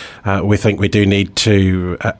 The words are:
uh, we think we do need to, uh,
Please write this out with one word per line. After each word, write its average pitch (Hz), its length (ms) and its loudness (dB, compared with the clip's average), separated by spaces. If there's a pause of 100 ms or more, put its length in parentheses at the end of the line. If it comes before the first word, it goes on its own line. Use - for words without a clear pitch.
(240)
uh, 98 200 -2
we 104 120 2
think 101 220 -2
we 101 80 0
do 104 180 2
need 98 300 0
to, 92 680 0
uh, 113 180 -4